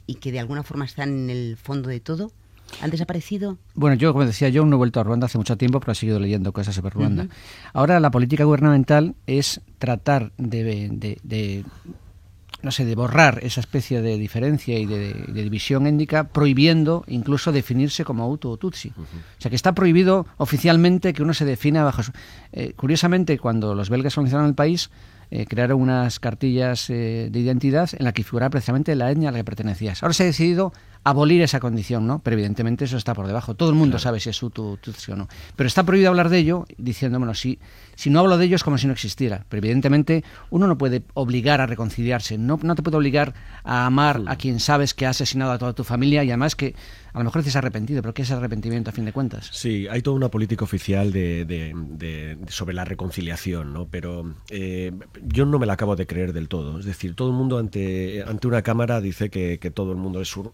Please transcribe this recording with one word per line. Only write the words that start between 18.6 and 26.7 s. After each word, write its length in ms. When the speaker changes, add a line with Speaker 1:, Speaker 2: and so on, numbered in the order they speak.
Speaker 3:
Ujú. 120
Speaker 2:
O 400
sea, 80
que 60
está 180
prohibido 540
oficialmente 760
que 100
uno 100
se 120
defina 380
bajo 200
su... 80
eh, 240
curiosamente, 640
cuando 340
los 160
belgas 240
colonizaron 320
el 80
país, 380
eh, 160
crearon 360
unas 400
cartillas, 680